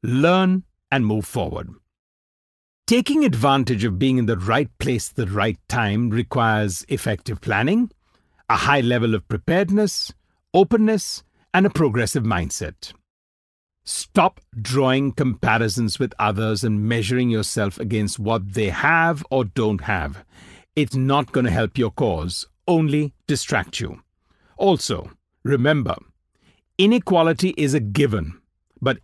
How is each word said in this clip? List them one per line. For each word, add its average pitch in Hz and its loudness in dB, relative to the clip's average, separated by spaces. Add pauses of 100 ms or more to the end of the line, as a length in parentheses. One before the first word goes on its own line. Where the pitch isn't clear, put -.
learn, 180 2 (260)
and 135 2
move 107 -2
forward. 82 -6 (1120)
Taking 285 2
advantage 127 2
of 95 -2
being 131 2
in 120 2
the 110 0
right 113 0
place 123 -4
at - -12
the 120 -2
right 101 -2 (100)
time 113 0
requires 110 0
effective 110 -6
planning, 151 0 (580)
a 113 2
high 143 2
level 117 2
of 101 -4
preparedness, 190 0 (420)
openness, 214 2 (300)
and 190 4
a - 2
progressive 120 0
mindset. - -4 (920)
Stop - 0 (200)
drawing 131 0
comparisons 113 0
with - -2
others 107 0
and 107 0
measuring 117 0
yourself 107 -2
against 107 -4
what 101 -2
they 104 0
have 165 0
or 131 0
don't 107 -2
have. 78 -6 (500)
It's 143 -2
not 135 0
gonna 123 2
help 104 -2
your 117 0
cause, 90 -4 (220)
only 151 0 (140)
distract - -4
you. - -8 (560)
Also, 156 0 (320)
remember, 135 2 (840)
inequality 185 2
is 143 0
a 151 2
given, 104 -2 (400)
but 127 0